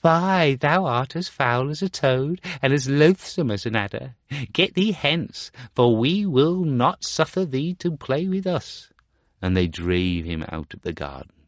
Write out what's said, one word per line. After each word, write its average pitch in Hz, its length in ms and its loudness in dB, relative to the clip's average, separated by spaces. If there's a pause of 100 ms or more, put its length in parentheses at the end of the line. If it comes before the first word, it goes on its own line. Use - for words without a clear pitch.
Fie, 170 540 4
thou 156 300 2
art 131 280 -2
as 175 140 -6
foul 127 420 0
as 151 100 -6
a 190 80 -2
toad, 139 520 0 (200)
and 135 120 2
as 139 160 0
loathsome 151 640 2
as 104 140 -2
an 113 120 -2
adder. 117 400 -4 (360)
Get - 220 0
thee 202 180 2
hence, 151 600 -2 (220)
for 120 220 4
we 165 300 2
will 170 380 2
not 135 400 0
suffer - 400 -2
thee 151 300 -4
to 175 220 -4
play 143 300 -4
with 190 200 -2
us. - 420 -6 (520)
And 92 160 0
they 90 120 4
drave 87 560 -2
him 80 240 -6
out 80 260 -10
of - 80 -20
the 90 100 -6
garden. 69 380 -10 (180)